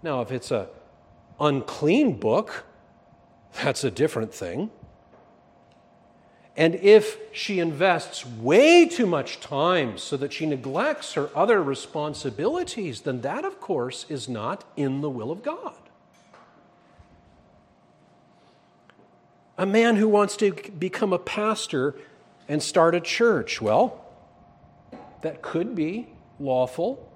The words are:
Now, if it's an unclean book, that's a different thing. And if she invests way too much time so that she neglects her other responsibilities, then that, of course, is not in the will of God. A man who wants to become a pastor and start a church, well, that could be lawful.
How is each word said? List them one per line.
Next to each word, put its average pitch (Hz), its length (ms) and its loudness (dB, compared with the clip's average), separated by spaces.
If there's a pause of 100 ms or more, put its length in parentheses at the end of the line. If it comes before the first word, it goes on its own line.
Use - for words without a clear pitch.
Now, 147 180 -4
if 117 100 -6
it's 127 220 -6
an 104 160 -2 (720)
unclean 147 800 2
book, 117 440 -2 (960)
that's 139 220 -2
a 131 80 0
different 110 420 -4
thing. 120 380 -8 (1900)
And 165 200 2
if 202 420 6 (160)
she 196 240 -4
invests 165 680 0
way 185 640 6
too 247 200 0
much 156 340 -2
time 147 580 0
so - 180 -6
that 139 160 -6
she 156 140 -6
neglects 151 680 -4
her 147 200 -2
other 202 260 4
responsibilities, 151 1400 -4
then 127 220 -6
that, 196 220 -6
of 392 160 -8
course, 127 480 -6
is 127 200 -8
not 123 340 -6 (140)
in 139 240 -2
the 147 100 -4
will 123 220 -8
of 202 100 -10
God. 320 320 -8 (3750)
A 180 80 0
man 226 300 4
who 214 100 4
wants 202 300 4
to 202 160 2
become 185 600 -4
a 170 40 0
pastor 175 760 -2 (520)
and 147 160 -2
start 170 320 4
a 180 60 0
church, 196 600 0
well, 117 440 2 (1160)
that 160 180 -8
could 208 340 -4
be 185 340 -4 (300)
lawful. 139 760 -2